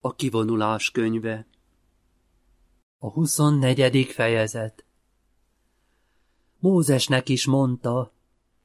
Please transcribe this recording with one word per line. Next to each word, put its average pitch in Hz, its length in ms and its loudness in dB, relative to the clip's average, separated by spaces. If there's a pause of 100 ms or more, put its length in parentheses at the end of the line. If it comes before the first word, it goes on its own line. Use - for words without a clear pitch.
A 127 140 -6
kivonulás 110 760 -2
könyve. 113 560 -4 (1500)
A 110 120 -10
huszonnegyedik 135 1000 2
fejezet. 113 720 -2 (1700)
Mózesnek 139 720 2
is 127 180 0
mondta: 127 680 0 (520)